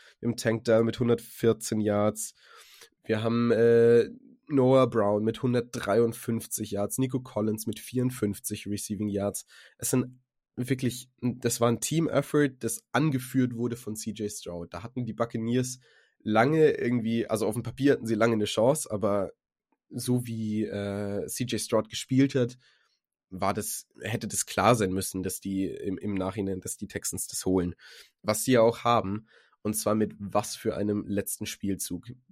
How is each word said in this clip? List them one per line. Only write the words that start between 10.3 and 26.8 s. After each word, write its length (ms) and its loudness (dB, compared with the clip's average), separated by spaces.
wirklich, 400 -2
das 400 -2
war 80 4
ein 120 0
Team-Effort, 800 0
das 340 -6
angeführt 600 0
wurde 220 -4
von 200 -10
C 140 -8
J 200 -6
Stroud. 440 -10
Da 80 -10
hatten 240 -8
die 60 -6
Buccaneers 680 -2
lange 500 6
irgendwie, 540 0
also 200 0
auf 80 0
dem 80 -2
Papier 300 2
hatten 140 -2
sie 80 0
lange 200 4
eine 100 0
Chance, 460 0
aber 420 0
so 380 -2
wie, 380 -2
äh, 600 -4
C 180 -6
J 160 -4
Stroud 280 -2
gespielt 460 2
hat, 240 -2
war 240 -2
das, 320 -6
hätte 280 -6
das 160 -4
klar 300 4
sein 180 2
müssen, 300 -4
dass 180 -6
die 260 -2
im, 320 -6
im 160 -6
Nachhinein, 460 -2
dass 160 -10
die 120 -10